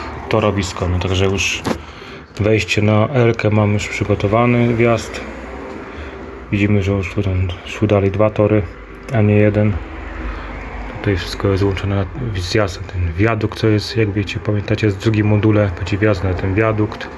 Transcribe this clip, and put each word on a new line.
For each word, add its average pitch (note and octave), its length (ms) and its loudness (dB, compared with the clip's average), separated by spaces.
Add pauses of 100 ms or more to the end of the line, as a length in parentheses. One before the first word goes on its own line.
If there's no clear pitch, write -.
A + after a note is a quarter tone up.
(280)
torowisko, G2+ 600 0
no F2+ 100 0
także F#2 260 0
już F#2+ 380 -2 (800)
wejście G#2+ 420 2
na G#2+ 260 4
Elkę A#2 420 2
mam G#2 220 4
już G#2 160 -2
przygotowany, A#2 880 2
wjazd. A#2 460 0 (1300)
Widzimy, G2+ 300 2
że G2 100 0
już F#2+ 220 -2
tu G#2 80 0
tam F#2 260 0 (180)
szły - 220 0
dalej G2 220 4
dwa G#2+ 200 2
tory, G#2+ 320 4 (500)
a A2+ 80 4
nie G#2 140 6
jeden. G#2 380 4 (1400)
Tutaj F#2+ 100 2
wszystko - 300 -2
jest F#2+ 120 2
złączone G2 360 0
na G2 440 -4
zjazd G2 400 0
na - 120 -12
ten F2 200 -2
wiadukt, G#2+ 460 0
co A2+ 100 2
jest, G#2+ 280 2
jak G#2+ 160 0
wiecie, G2+ 280 -4
pamiętacie, G#2 500 0
z F#2+ 60 -2
drugim G#2+ 300 2
module G#2 500 4
będzie G2 220 -4
wjazd G#2 260 2
na F#2 100 0
ten F#2+ 200 -2
wiadukt. G#2+ 640 0